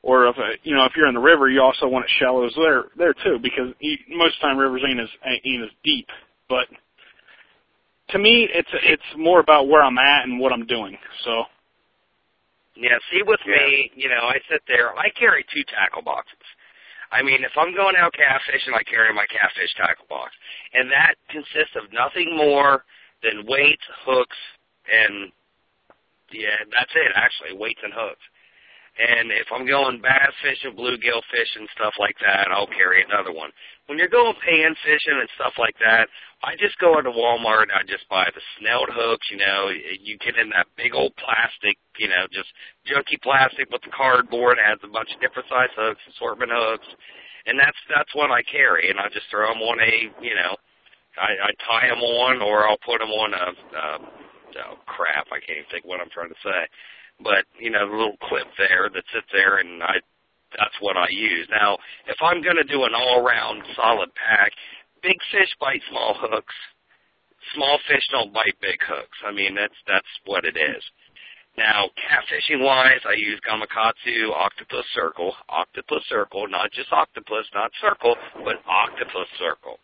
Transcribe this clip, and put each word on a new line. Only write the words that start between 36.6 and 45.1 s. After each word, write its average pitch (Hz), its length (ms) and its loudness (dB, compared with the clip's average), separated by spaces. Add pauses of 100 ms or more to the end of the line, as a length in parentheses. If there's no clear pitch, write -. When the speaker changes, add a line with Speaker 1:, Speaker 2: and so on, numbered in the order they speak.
Speaker 2:
just 202 160 -2
go 165 220 6
into 131 100 -2
Walmart 117 540 2
and 104 100 0
I 98 160 2
just 98 200 -8
buy 92 200 2
the - 120 -12 (180)
snelled 120 340 0
hooks, 117 380 -2
you 101 60 -12
know, 98 360 0
you 98 460 -12
get 117 180 -4
in 110 160 0
that 92 140 0 (100)
big 117 160 -6
old 135 240 -2
plastic, 110 600 -2 (200)
you 107 100 -4
know, 92 220 0
just 95 200 -12 (360)
junky 143 380 -2
plastic 135 480 0
with 120 100 -8
the - 80 -20
cardboard, 123 720 2
it 107 80 4
has 107 160 2
a 104 100 -18
bunch 110 160 -4
of - 120 -10